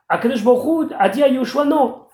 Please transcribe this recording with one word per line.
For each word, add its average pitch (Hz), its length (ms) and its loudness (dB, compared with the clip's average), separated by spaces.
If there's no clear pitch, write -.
Akadosh 220 340 -2
Baruch 302 480 0
Hu - 80 -12
a 196 100 2
dit 247 140 -4
à 277 60 6
Yoshua, 262 360 -2
non, 285 500 0